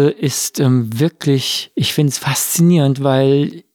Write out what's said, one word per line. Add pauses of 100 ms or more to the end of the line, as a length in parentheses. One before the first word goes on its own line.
ist,
ähm,
wirklich,
ich
find's
faszinierend,
weil, (120)